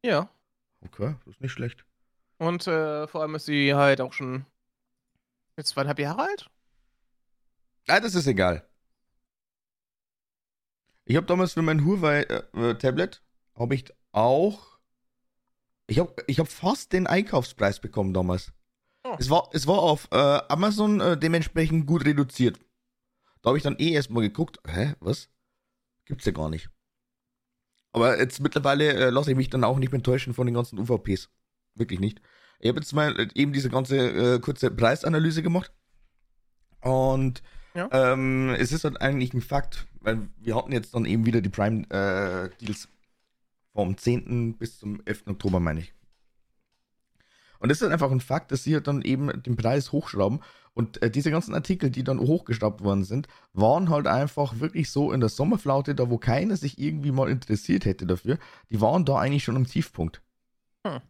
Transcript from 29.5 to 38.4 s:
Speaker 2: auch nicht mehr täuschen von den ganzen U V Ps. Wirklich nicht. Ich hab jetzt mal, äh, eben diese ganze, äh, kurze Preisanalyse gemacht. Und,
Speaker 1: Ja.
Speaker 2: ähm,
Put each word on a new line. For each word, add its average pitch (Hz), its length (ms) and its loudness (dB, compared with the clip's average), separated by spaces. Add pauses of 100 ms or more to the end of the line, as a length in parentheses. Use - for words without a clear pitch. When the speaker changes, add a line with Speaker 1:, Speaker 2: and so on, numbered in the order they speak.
Speaker 2:
auch 127 140 2
nicht 131 120 0
mehr 127 120 -2
täuschen 127 320 0
von 127 120 -2
den 120 80 0
ganzen 120 240 -4
U 104 60 -4
V 117 140 0
Ps. - 320 -4 (460)
Wirklich 95 240 -4
nicht. 107 200 -2 (380)
Ich 110 100 0
hab 127 80 2
jetzt 151 160 -8
mal, 151 260 0
äh, 110 160 0
eben 143 200 2
diese 135 160 -2
ganze, 127 640 2
äh, 120 60 2
kurze 131 300 -2
Preisanalyse 156 720 2
gemacht. 170 300 -2 (1080)
Und, 131 600 0 (320)
Speaker 1:
Ja. 175 180 -6
Speaker 2:
ähm, 131 680 2